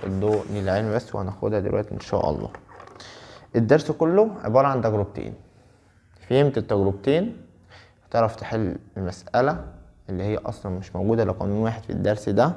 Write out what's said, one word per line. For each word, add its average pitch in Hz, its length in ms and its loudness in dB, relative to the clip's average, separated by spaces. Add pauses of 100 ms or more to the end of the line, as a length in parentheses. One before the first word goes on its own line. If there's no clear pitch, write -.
الضوء 101 400 0 (100)
للعلم 104 420 0
بس، - 200 -4
وهناخدها 101 440 -2
دلوقتي 101 340 -2
إن - 60 -8
شاء - 300 0
الله. 62 200 -4 (1040)
الدرس 143 360 4
كله 180 380 4 (140)
عبارة 131 240 4
عن 131 140 0
تجربتين. 101 520 -2 (960)
فهمت 139 280 4
التجربتين، 110 800 0 (680)
هتعرف 113 300 2
تحل 110 400 -2 (220)
المسألة 123 680 -2 (440)
اللي 92 140 -4
هي 107 140 -2
أصلا - 340 -8
مش 92 240 -8
موجودة 107 280 2
إلا 98 80 0
قانون 98 260 -2
واحد 113 260 -2
في - 60 -14
الدرس 101 400 -2
ده، 120 280 4